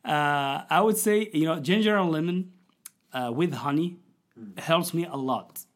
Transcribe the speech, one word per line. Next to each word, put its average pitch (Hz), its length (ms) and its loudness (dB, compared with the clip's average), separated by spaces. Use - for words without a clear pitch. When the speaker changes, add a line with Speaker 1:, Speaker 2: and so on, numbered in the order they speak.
Speaker 1:
Uh, 143 540 0
I 208 120 4
would 214 180 4
say, 214 340 2
you 156 140 2
know, 160 140 0
ginger 208 360 2
and 180 140 2
lemon, 175 420 -2
uh, 123 220 -4
with 160 200 0
honey 147 420 -2
Speaker 2:
Mm. 104 200 -16
Speaker 1:
helps 175 340 0
me 170 140 -2
a 139 100 -10
lot. 131 480 -6